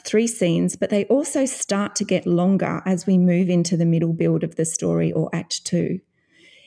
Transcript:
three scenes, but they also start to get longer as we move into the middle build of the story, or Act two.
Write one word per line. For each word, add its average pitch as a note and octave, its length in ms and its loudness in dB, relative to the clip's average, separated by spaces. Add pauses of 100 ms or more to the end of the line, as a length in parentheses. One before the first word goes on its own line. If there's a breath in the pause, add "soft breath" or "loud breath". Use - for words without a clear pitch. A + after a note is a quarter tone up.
three A3 240 0
scenes, F3 480 0
but - 140 -4
they G3+ 160 0
also C#4 400 0
start G3+ 500 -4
to G3+ 80 -4
get F#3 220 -2
longer F3 600 2
as F#3 220 -2
we F#3+ 100 4
move F3+ 320 4
into F3 280 2
the E3+ 80 2
middle E3 260 2
build E3 320 0
of E3 120 -6
the D#3+ 100 -2
story, E3 480 0
or D#3+ 180 -2
Act - 340 -6
two. F3 360 -2 (640 soft breath)